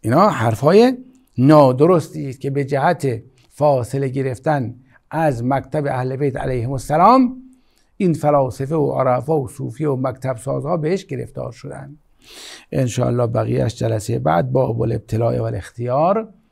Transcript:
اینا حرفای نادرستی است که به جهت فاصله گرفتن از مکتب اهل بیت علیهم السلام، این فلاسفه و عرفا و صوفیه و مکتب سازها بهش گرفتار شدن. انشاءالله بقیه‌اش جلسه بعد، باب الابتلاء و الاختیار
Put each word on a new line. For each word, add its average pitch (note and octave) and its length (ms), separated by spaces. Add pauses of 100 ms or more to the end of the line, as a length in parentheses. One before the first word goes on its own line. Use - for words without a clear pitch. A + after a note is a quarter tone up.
اینا E3 280
حرفای E3 680 (400)
نادرستی D3 920
است B2+ 120
که C#3+ 80
به C#3 160
جهت C#3 560 (280)
فاصله C#3 580
گرفتن C3 680 (360)
از D3 320
مکتب C#3 420
اهل C3 300
بیت C3+ 200
علیهم B2+ 360
السلام، G#3 720 (560)
این F3+ 160
فلاسفه C#3 640
و C#3+ 160
عرفا C3 500
و B2+ 60
صوفیه C3+ 420
و C3+ 60
مکتب C3 420
سازها C#3 400
بهش F3 280
گرفتار B2 460
شدن. C#3 460 (720)
انشاءالله A#2+ 560
بقیه‌اش A#2 480
جلسه A2+ 440
بعد، D3 320
باب B2+ 300
الابتلاء A#2 580
و A#2 40
الاختیار C3+ 840 (220)